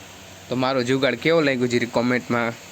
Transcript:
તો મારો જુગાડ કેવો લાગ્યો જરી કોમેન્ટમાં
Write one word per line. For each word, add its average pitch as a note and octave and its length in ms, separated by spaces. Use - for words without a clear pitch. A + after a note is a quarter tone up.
તો B2+ 80
મારો C3 280
જુગાડ C3 320
કેવો D#3+ 260
લાગ્યો C3 260
જરી A#2+ 300
કોમેન્ટમાં A#2+ 560